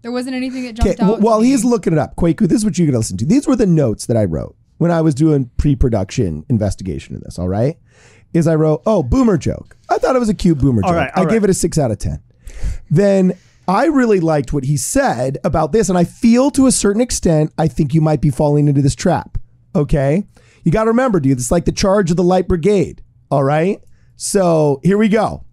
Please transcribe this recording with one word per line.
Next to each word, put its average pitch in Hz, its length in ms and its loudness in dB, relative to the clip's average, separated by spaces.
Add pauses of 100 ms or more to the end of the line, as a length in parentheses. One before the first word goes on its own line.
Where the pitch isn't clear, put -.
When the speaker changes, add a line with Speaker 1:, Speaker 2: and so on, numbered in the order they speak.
Speaker 1:
there 233 100 -12
wasn't 254 240 -6
anything 254 300 -8
that 240 80 -14
jumped 220 260 0
Speaker 2:
Okay, - 40 0
Speaker 1:
out 185 80 2
Speaker 2:
w-, 220 140 0
while 220 140 4
Speaker 1:
to 220 40 2
me. 247 80 4
Speaker 2:
he's 254 120 0
looking 233 300 0
it 151 60 2
up, - 180 -4
Kwaku, 170 300 0
this 208 120 2
is 208 60 -4
what 196 120 -2
you 175 100 2
gotta 127 100 0
listen 110 200 -4
to. 113 80 -4
These 247 220 2
were 269 80 2
the 220 120 0
notes 143 400 0
that 117 100 0
I 107 80 2
wrote 76 300 -6 (240)
when 170 120 0
I 165 100 0
was 160 140 2
doing 143 420 0
pre-production 104 920 -2
investigation 92 680 -4
of - 60 -12
this, - 180 -16
all 90 80 -6
right? 113 300 -2 (560)
Is 170 120 2
I 165 100 2
wrote, 156 300 0
"Oh, 208 160 0
boomer 202 360 2
joke." - 380 -8 (140)
I 403 80 0
thought 262 180 0
it 247 40 2
was 233 100 0
a 214 60 0
cute 160 240 2
boomer 123 240 2
Speaker 3:
All 180 80 0
Speaker 2:
joke. 170 60 0
Speaker 3:
right, 135 180 -2
Speaker 2:
I 185 60 0
Speaker 3:
all 185 40 2
Speaker 2:
gave 220 160 2
Speaker 3:
right. 202 40 0
Speaker 2:
it 202 60 4
a - 40 2
six 170 240 -2
out 131 100 0
of 104 80 -4
ten. 73 240 -8 (680)
Then 190 420 2 (340)
I 214 180 0
really 254 340 2
liked 156 340 -2
what 139 120 -4
he 143 120 -2
said 143 680 -2
about 160 280 -2
this, 202 180 0
and 180 80 0
I 175 60 4
feel 240 480 2
to 262 160 2
a 240 40 4
certain 202 300 0
extent, 160 560 0
I 156 100 0
think 147 260 -2
you 160 80 2
might 156 200 0
be 147 80 2
falling 147 380 0
into 143 140 2
this 123 140 0
trap, - 420 -4 (360)
okay? 147 540 0 (400)
You 156 60 2
gotta 220 160 2
remember, 226 320 2
dude, 135 160 0
it's 123 120 -8
like 175 140 2
the - 80 -2
charge 196 400 0
of 175 60 0
the 180 80 2
light 185 200 2
brigade, 185 560 0 (300)
all 143 140 0
right? 160 340 0 (380)
So, 160 680 0
here 190 140 2
we 220 100 2
go. 180 460 -2